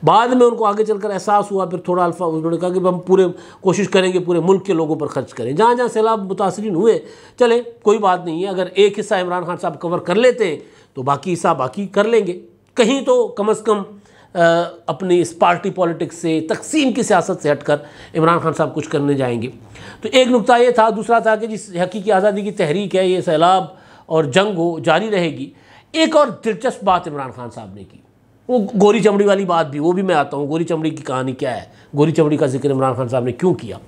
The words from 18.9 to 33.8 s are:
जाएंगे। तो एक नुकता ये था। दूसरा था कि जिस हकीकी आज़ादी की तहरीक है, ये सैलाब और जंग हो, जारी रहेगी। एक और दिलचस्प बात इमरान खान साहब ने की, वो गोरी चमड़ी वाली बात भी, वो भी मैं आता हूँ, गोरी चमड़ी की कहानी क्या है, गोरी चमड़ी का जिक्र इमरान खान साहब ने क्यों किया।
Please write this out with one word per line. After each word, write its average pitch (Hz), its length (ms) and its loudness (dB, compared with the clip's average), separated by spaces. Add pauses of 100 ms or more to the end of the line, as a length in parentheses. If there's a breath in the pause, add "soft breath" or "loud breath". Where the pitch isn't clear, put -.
जाएंगे। 123 320 -4 (560 loud breath)
तो - 60 -6
एक 254 180 4
नुकता 240 300 4
ये 247 140 6
था। 220 180 4
दूसरा 226 300 0
था 220 160 2
कि 214 120 -6
जिस 202 280 -10
हकीकी 180 360 -2
आज़ादी 202 320 2
की 202 80 -6
तहरीक 185 440 -2
है, 185 140 2
ये 180 120 0
सैलाब 170 540 2 (340 loud breath)
और 160 160 2
जंग 185 320 0
हो, 165 220 -2
जारी 165 300 0
रहेगी। 165 420 -4 (440 soft breath)
एक 320 200 2
और 294 140 4
दिलचस्प 220 540 -6
बात 180 240 0
इमरान 139 240 -10
खान 120 180 -14
साहब 107 260 -18
ने 101 80 -18
की, - 200 -20 (460)
वो 247 100 2 (160)
गोरी 208 260 4
चमड़ी 202 240 4
वाली 196 200 2
बात 165 220 0
भी, 143 120 -8
वो 165 140 2
भी 190 80 -2
मैं 185 140 0
आता 143 220 0
हूँ, 143 100 -4
गोरी 165 160 -2
चमड़ी 160 280 -4
की 139 120 -12
कहानी 131 300 -4
क्या 127 180 -4
है, 104 200 -10 (240 soft breath)
गोरी 151 160 2
चमड़ी 151 260 2
का 147 100 2
जिक्र 135 240 -2
इमरान 131 240 0
खान 127 120 -4
साहब 123 180 -2
ने 127 60 -2
क्यों 170 220 0
किया। 95 340 -10